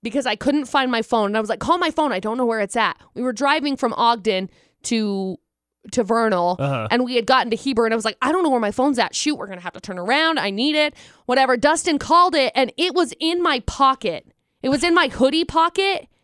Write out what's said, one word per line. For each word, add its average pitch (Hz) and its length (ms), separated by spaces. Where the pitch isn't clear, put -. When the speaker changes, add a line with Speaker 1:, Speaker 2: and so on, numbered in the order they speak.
Speaker 1:
because 240 220
I 220 100
couldn't 285 300
find 262 260
my 226 100
phone. 214 260
And 208 100
I - 20
was 214 100
like, 208 100
"Call 320 180
my 339 140
phone. 302 200
I 185 80
don't 214 180
know 254 80
where 226 160
it's 202 140
at." 214 220
We - 80
were 254 120
driving 277 440
from 240 160
Ogden 208 560
to, 202 540
to 247 120
Vernal, 190 560
Speaker 2:
Uh-huh. 135 320
Speaker 1:
and 247 140
we 247 100
had 233 100
gotten 240 260
to 226 60
Heber, 233 280
and 226 80
I - 20
was 220 100
like, 220 160
"I 254 100
don't 359 120
know 311 60
where 254 100
my 208 120
phone's 254 280
at. 196 160
Shoot, 302 200
we're 202 120
gonna 185 140
have 175 120
to - 80
turn 180 180
around. 285 400
I 196 100
need 254 260
it." 302 200
Whatever. 262 280
Dustin 294 440
called 339 360
it, 262 200
and 254 220
it 349 160
was 339 260
in 339 220
my 311 200
pocket. 262 640
It 262 80
was 294 140
in 339 100
my 339 140
hoodie 277 380
pocket 349 640